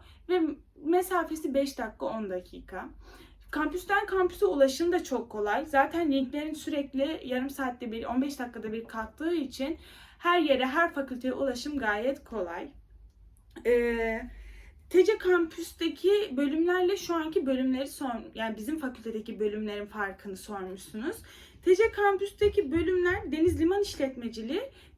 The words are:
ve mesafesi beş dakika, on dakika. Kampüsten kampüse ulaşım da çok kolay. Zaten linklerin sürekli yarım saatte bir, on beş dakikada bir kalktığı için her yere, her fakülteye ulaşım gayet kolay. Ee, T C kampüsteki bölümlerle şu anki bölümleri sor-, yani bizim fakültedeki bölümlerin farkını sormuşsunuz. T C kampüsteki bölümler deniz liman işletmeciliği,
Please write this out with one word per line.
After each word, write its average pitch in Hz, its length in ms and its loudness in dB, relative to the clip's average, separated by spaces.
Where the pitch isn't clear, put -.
ve 359 120 2
mesafesi 330 680 0
beş 277 240 0
dakika, 220 280 -6
on 220 240 -4
dakika. 185 580 -10
Kampüsten 359 560 0
kampüse 370 400 2
ulaşım 311 460 4
da 339 120 0
çok 233 260 -4
kolay. 214 360 -2
Zaten 302 460 2
linklerin 285 420 -2
sürekli 285 720 -4
yarım 254 260 -4
saatte 247 420 -6
bir, 226 120 -8
on 247 180 0
beş 285 160 -4
dakikada 226 340 -8
bir 226 120 -6
kalktığı 226 500 -6
için 294 440 -4
her 349 220 4
yere, 269 260 4
her 330 280 2
fakülteye 262 400 -4
ulaşım 277 440 -2
gayet 233 460 -2
kolay. 180 440 -6
Ee, 233 540 2
T 359 140 8
C 392 140 4
kampüsteki 339 920 0
bölümlerle 349 600 2
şu 339 180 -4
anki 320 320 0
bölümleri 262 420 0
sor-, 240 460 -6
yani 220 220 -4
bizim 247 220 -6
fakültedeki 220 600 -6
bölümlerin 208 460 -4
farkını 196 500 -8
sormuşsunuz. 202 800 -8
T 359 120 8
C 440 160 6
kampüsteki 403 800 2
bölümler 359 600 2
deniz 311 280 4
liman 381 220 4
işletmeciliği, 247 800 -4